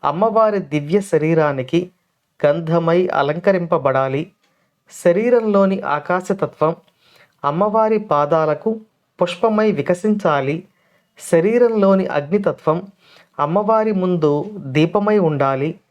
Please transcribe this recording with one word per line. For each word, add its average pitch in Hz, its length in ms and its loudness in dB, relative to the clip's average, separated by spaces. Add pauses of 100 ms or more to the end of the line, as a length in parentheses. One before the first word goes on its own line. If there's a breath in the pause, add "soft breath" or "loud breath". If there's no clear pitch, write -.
అమ్మవారి 208 560 0
దివ్య 151 420 -2
శరీరానికి 156 880 0 (540)
గంధమై 165 640 2
అలంకరింపబడాలి. 147 1200 0 (720)
శరీరంలోని 202 800 2
ఆకాశతత్వం 175 960 -2 (720 soft breath)
అమ్మవారి 214 540 0
పాదాలకు 156 800 0 (420)
పుష్పమై 214 500 0
వికసించాలి. 170 960 -2 (640)
శరీరంలోని 196 720 2
అగ్నితత్వం 170 840 -2 (520 soft breath)
అమ్మవారి 214 520 0
ముందు 175 540 0 (120)
దీపమై 165 600 0
ఉండాలి. 143 600 0 (120)